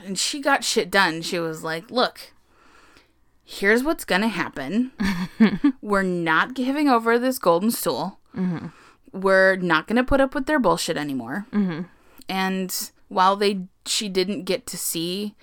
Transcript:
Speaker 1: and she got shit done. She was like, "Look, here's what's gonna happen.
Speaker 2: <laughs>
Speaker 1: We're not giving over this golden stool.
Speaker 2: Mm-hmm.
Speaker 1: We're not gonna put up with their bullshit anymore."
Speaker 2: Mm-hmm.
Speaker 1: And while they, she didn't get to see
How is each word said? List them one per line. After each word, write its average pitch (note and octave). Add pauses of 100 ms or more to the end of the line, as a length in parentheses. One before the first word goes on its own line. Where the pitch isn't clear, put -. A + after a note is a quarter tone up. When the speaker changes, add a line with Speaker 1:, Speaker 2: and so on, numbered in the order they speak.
Speaker 1:
and F#3+
she -
got C#4
shit F3+
done. F3
She F3+
was D#3+
like, D#3+
"Look, - (1120)
here's G#3+
what's D#4+
gonna G3+
happen. F3 (460)
Speaker 2:
<laughs> A3+
Speaker 1:
We're G3+
not F3+
giving C#4
over A#3
this B3+
golden F3+
stool. E3+ (180)
Speaker 2:
Mm-hmm. E3 (440)
Speaker 1:
We're F#3+
not E3+
gonna A#3+
put C4+
up C4+
with C#4
their D4+
bullshit F3
anymore." C#3+
Speaker 2:
Mm-hmm. F3+ (460)
Speaker 1:
And F#3+ (180)
while G3
they, G3+ (200)
she -
didn't F#3
get F#3
to E3+
see F#3